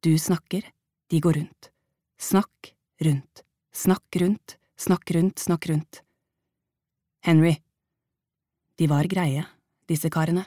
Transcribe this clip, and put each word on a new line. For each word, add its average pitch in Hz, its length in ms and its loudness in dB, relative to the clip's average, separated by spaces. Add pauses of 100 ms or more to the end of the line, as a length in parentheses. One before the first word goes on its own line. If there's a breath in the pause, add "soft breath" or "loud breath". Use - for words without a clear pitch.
Du 165 160 4
snakker, - 480 -4 (400)
de 160 160 0
går 160 160 2
rundt. - 300 -12 (500)
Snakk - 540 -4 (260)
rundt. 147 440 -2 (280)
Snakk - 480 -2
rundt, 180 380 -2 (180)
snakk - 400 -2
rundt, 180 240 0
snakk 170 320 -4
rundt. 156 300 -6 (1200)
Henry. 160 320 4 (1200)
De 165 160 0
var 147 160 0
greie, 165 380 -2 (420)
disse 165 240 -2
karene. 165 340 0